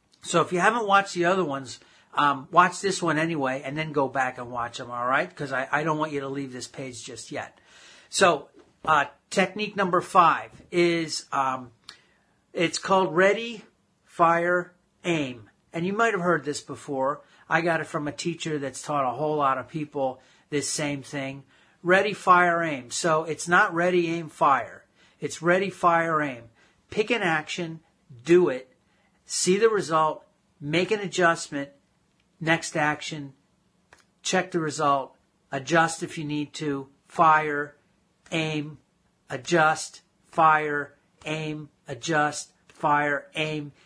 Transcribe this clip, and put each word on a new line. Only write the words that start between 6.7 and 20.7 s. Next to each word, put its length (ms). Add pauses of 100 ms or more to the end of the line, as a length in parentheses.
just 280
yet. 260 (500)
So, 420 (340)
uh, 220 (240)
technique 440
number 260
five 520 (180)
is, 640
um, 400 (800)
it's 260
called 380
ready, 480 (400)
fire, 680 (300)
aim. 460 (220)
And 120
you 80
might 220
have 80
heard 220
this 160
before. 600 (260)
I 140
got 180
it 80
from 180
a 60
teacher 480
that's 200
taught 240
a 140
whole 180
lot 220
of 80
people 540 (300)
this 200